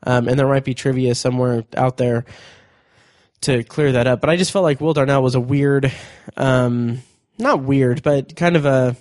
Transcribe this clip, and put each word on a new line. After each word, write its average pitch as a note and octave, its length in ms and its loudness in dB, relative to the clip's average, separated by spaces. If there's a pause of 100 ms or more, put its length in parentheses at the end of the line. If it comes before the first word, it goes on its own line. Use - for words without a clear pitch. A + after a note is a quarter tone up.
um, B2 220 2
and B2+ 120 2
there C3+ 100 2
might C#3 160 0
be C3 100 -4
trivia B2+ 400 -2
somewhere B2 500 -2 (120)
out B2+ 220 -2
there B2 260 -2 (1160)
to B2 220 0
clear D3 280 -2
that A#2+ 140 2
up. B2 140 2
But D3 100 0
I F3 60 2
just F3+ 160 -2
felt G3 100 0
like D3 180 0
Will D#3 140 0
Darnell C#3 280 2
was B2+ 120 0
a B2+ 60 0
weird, C#3 520 0 (440)
um, B2 640 0 (360)
not A3+ 240 0
weird, C3 400 0
but C#3+ 340 -2
kind F3 200 2
of D3 80 0
a, B2+ 360 2